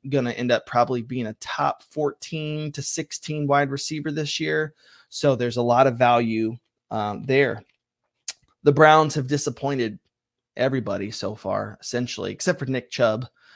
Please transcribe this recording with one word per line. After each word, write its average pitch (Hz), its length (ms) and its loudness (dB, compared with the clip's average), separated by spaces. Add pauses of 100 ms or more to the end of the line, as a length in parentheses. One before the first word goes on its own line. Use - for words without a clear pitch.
gonna 131 220 0
end 123 200 -2
up 113 160 2
probably 123 340 2
being 123 260 -6
a 110 80 -8
top - 460 -4
fourteen 151 920 -6
to 143 80 -8
sixteen 151 640 -6
wide 139 240 2
receiver 156 400 -6
this 147 280 -6
year. 156 340 -2 (360)
So 139 260 0
there's 120 220 -2
a 120 60 0
lot 123 240 6
of 120 100 0
value, 117 600 2 (340)
um, 104 320 -4
there. 131 400 2 (1000)
The 147 80 6
Browns 156 440 6
have 135 120 -2
disappointed 135 680 -4 (600)
everybody 104 540 -2
so 104 240 -6
far, 104 460 -6
essentially, 120 500 -6
except 175 280 -4
for 139 60 -6
Nick 127 240 -6
Chubb. 120 380 0 (280)